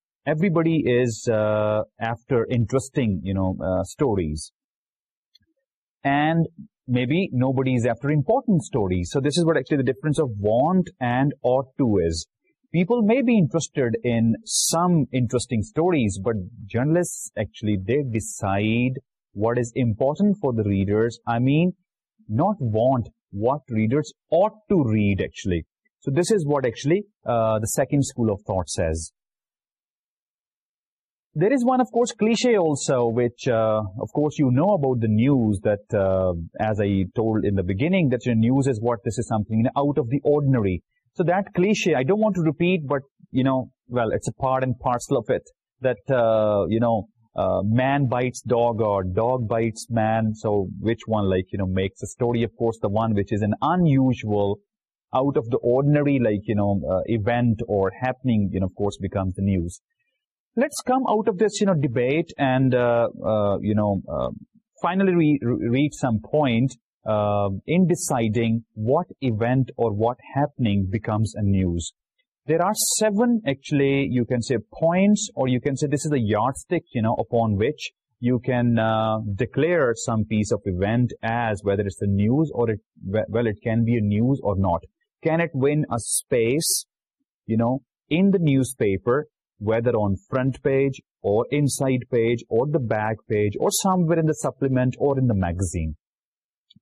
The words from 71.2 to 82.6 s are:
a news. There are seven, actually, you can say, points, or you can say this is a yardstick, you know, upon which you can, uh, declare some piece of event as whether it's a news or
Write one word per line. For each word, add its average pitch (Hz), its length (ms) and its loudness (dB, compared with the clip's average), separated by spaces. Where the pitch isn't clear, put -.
a 110 80 -6
news. 92 500 0
There 160 160 0
are 202 120 0
seven, 220 480 2
actually, 139 640 0
you 123 140 0
can 120 180 -2
say, 123 140 -2
points, 190 640 2
or 131 140 -2
you 123 120 2
can 135 160 -2
say 151 100 -2
this 139 180 -2
is 151 80 -4
a 139 80 2
yardstick, 131 720 -2
you 117 100 -2
know, 113 120 0
upon 113 420 0
which 127 360 -2
you 123 180 0
can, 120 400 0
uh, 110 400 2
declare 135 600 0
some 110 300 -2
piece 107 280 -2
of 104 120 0
event 104 480 0
as 113 400 -2
whether 101 200 0
it's 98 200 -8
a 101 40 -2
news 110 480 2
or 120 160 0